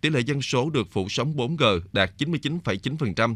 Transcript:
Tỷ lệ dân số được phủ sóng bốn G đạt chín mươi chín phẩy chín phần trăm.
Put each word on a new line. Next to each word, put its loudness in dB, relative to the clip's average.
Tỷ 2
lệ 2
dân 0
số 0
được 0
phủ -2
sóng -2
bốn -2
G 2
đạt 0
chín -2
mươi -2
chín -4
phẩy -2
chín -4
phần -2
trăm. 0